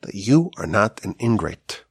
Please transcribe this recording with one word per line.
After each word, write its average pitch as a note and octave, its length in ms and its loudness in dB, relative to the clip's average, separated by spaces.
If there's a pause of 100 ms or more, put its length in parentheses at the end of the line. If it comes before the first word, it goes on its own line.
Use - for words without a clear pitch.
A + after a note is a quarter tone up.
that - 120 -14
you C3+ 440 2
are E2+ 80 -6
not G2+ 360 0
an F#2 160 -8
ingrate. - 720 -2